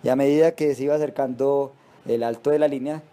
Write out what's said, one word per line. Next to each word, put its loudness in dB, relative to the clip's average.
y -2
a 2
medida 4
que 0
se -6
iba 0
acercando -2
el -2
Alto -2
de 4
la 4
Línea -6